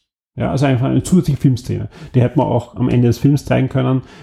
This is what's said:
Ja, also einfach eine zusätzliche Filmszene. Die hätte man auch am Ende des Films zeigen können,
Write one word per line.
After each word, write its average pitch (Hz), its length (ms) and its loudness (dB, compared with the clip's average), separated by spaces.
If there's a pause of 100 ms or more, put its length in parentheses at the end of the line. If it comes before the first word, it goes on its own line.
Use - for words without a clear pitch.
(360)
Ja, 127 160 -4
also 135 160 0
einfach 131 180 2
eine 131 180 0
zusätzliche 156 380 0
Filmszene. 110 480 -2 (260)
Die 123 60 4
hätte 120 160 0
man - 100 2
auch - 300 -4
am 123 100 0
Ende 123 220 2
des 113 80 0
Films 143 260 2
zeigen 127 240 0
können, 131 360 -2 (200)